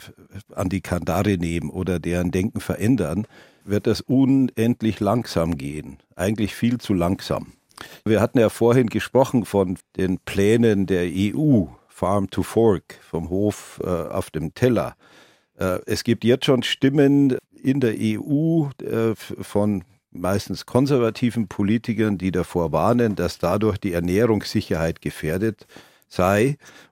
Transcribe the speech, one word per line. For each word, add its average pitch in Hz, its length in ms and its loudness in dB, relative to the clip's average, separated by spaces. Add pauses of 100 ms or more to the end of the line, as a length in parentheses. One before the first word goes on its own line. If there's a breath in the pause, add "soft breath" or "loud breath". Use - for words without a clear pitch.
(540)
an 95 140 -4
die 90 140 -4
Kandare 90 560 -2
nehmen 82 320 -4
oder 90 300 -4
deren 87 320 -2
Denken 92 280 -2
verändern, 92 640 -2 (380 loud breath)
wird 101 240 -2
das 110 140 0
unendlich 123 1000 2
langsam 95 580 0
gehen. 71 420 -10 (180)
Eigentlich 104 380 -2
viel 120 240 0
zu - 140 -4
langsam. - 600 -2 (500 loud breath)
Wir 104 160 2
hatten 117 180 2
ja 110 120 6
vorhin 117 380 4
gesprochen 117 580 2
von 95 320 0 (180)
den 92 240 0
Plänen 104 680 2
der 90 180 0
E 95 280 -2
U, 135 360 4 (180)
Farm 98 420 -2
to 92 140 -2
Fork, 110 580 2
vom 82 280 -8
Hof, 101 540 -4
äh, - 40 -6
auf 87 440 -4
dem - 220 -6
Teller. 110 420 0 (600 soft breath)
Äh, 92 280 -2
es - 180 -4
gibt 113 200 0
jetzt 117 220 2
schon 131 180 2
Stimmen 139 720 2 (140)
in 135 280 -2
der 117 200 0
E 107 180 0
U, 151 520 0 (120)
äh, 113 300 -2
f-, - 300 -10
von 101 420 0 (280)
meistens 95 540 -4
konservativen 120 840 0
Politikern, 107 680 0
die 92 140 -2
davor 85 400 -2
warnen, 104 440 2
dass 87 220 -4
dadurch 98 400 0
die 101 140 -4
Ernährungssicherheit 90 1080 0
gefährdet 92 680 -4 (400 loud breath)
sei 104 500 2 (340 loud breath)